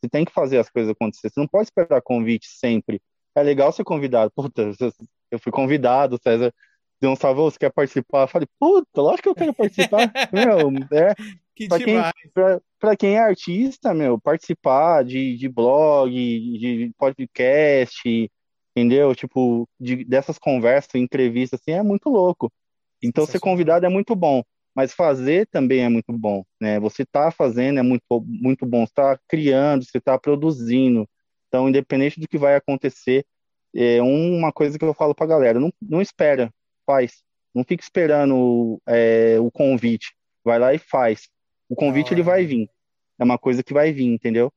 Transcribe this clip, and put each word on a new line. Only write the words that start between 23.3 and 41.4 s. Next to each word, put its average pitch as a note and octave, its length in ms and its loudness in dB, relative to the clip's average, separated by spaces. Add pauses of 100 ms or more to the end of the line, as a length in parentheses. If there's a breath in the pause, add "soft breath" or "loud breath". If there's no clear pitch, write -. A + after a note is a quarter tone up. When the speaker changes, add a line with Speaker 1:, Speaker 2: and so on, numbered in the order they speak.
Speaker 2:
Sensacional. F#3+ 220 -2
Speaker 1:
convidado F3 320 2
é - 20 2
muito G3+ 280 -2
bom, C#3+ 260 0 (320)
mas C3+ 180 -2
fazer D3+ 560 0
também C3 360 0
é A#2+ 40 0
muito A#2 240 -2
bom, G#2 320 -4 (160)
né? G#2+ 200 -2
Você G#2+ 240 -6
tá D3 260 0
fazendo C3 480 -2
é B2+ 40 0
muito, B2 220 0 (220)
muito B2+ 400 -4
bom, A#2 200 0
você - 80 -18
tá C3+ 240 0 (100)
criando, C#3+ 560 0
você B2 160 -6
tá C3 180 0
produzindo. C3 920 0 (400)
Então, B2+ 200 0
independente C#3 520 -2
do D#3 80 -10
que D#3 100 -6
vai C#3+ 160 2
acontecer, C3+ 680 -2 (500)
é A#2+ 280 2
uma D#3+ 500 0
coisa D3 260 -2
que D#3+ 60 -4
eu D#3 100 0
falo D3+ 200 0
pra - 120 -4
galera, C3 320 2
não, D#3 220 0
não D3 200 -4
espera, C#3 520 0 (340)
faz. C3 360 0 (320)
Não B2 100 -2
fica F3+ 180 -4
esperando, C3 1040 0
é, A2+ 540 4
o A#2+ 100 0
convite. A#2+ 640 -2 (300)
Vai A#2 140 2
lá B2+ 160 4
e D#3+ 40 -4
faz. A#2 500 -2 (400)